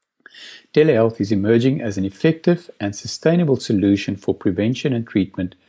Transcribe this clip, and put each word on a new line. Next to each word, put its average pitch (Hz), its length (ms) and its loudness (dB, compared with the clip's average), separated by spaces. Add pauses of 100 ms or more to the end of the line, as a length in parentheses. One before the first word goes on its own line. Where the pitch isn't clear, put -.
(720)
Telehealth 117 480 2
is 104 120 -2
emerging 117 500 2
as 107 160 -8
an 95 80 -2
effective 160 640 -2 (100)
and 101 160 -6
sustainable 160 640 0
solution 101 580 0
for 98 200 -4
prevention 110 580 -2
and 117 140 -4
treatment 92 480 -4 (140)